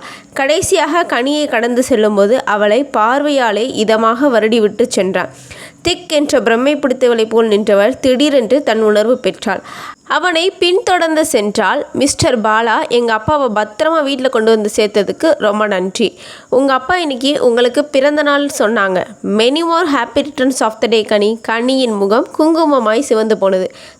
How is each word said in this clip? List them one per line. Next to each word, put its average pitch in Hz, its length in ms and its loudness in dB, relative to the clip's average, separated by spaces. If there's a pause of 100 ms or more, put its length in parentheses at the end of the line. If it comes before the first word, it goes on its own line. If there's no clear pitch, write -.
(340)
கடைசியாக 320 680 0
கனியை 294 440 -2
கடந்து 240 360 0
செல்லும்போது 214 600 2
அவளை 208 380 0
பார்வையாலே 247 1000 0
இதமாக 226 380 2
வருடிவிட்டு 220 640 2
சென்றான். 185 420 -2 (520)
திக் - 300 -4
என்ற 294 280 0
பிரம்மை 240 400 2
பிடித்தவளை 240 500 0
போல் 226 180 2
நின்றவள் 208 520 2
திடீரென்று 269 640 2
தன் 220 180 0
உணர்வு 214 360 2
பெற்றாள். 190 440 -4 (420)
அவனை 339 480 -2
பின்தொடர்ந்து 349 800 0
சென்றாள். 208 520 0 (100)
"மிஸ்டர் 254 480 0
பாலா, 226 460 0
எங்க 240 260 0
அப்பாவை 220 500 0
பத்திரமா 302 400 0
வீட்ல 262 260 -2
கொண்டு 220 220 2
வந்து 214 240 2
சேர்த்ததுக்கு 214 640 0
ரொம்ப 214 300 0
நன்றி. 190 520 -2 (300)
உங்க 269 240 2
அப்பா 262 220 -2
இன்னைக்கு 277 500 -2
உங்களுக்கு 247 400 2
பிறந்த 294 360 0
நாள் 285 360 0
சொன்னாங்க. 202 460 0 (200)
Many 233 400 0
more 330 220 0 (100)
happy 240 280 -2
returns 262 360 -2
of 220 220 0
the 240 60 0
day, 214 160 2
கனி." 214 440 0
கனியின் 240 500 0
முகம் 202 300 0 (120)
குங்குமமாய் 311 600 2
சிவந்து 220 380 0
போனது. 190 340 0 (280)